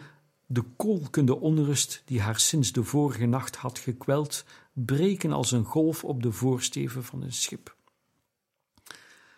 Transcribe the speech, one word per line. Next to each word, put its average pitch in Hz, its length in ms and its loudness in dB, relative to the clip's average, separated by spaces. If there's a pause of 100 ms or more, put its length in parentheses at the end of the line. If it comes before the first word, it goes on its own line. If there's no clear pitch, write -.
(460)
de 120 160 0
kolkende 151 800 0
onrust 151 640 0
die 123 160 -2
haar 110 200 0
sinds 139 320 2
de 117 120 2
vorige 127 420 2
nacht 131 300 0
had - 220 -8
gekweld, 139 680 -2 (400)
breken 160 480 2
als 139 200 0
een 117 120 4
golf 160 400 0
op 127 180 -4
de 120 100 0
voorsteven 127 720 -2
van - 180 -10
een 123 100 -8
schip. - 440 -8 (1600)